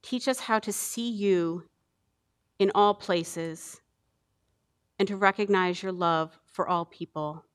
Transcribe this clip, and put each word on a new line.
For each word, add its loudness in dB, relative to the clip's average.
Teach -6
us -2
how 0
to -8
see -6
you 0
in 4
all 6
places -6
and 4
to -6
recognize 2
your -4
love 0
for -4
all 0
people -8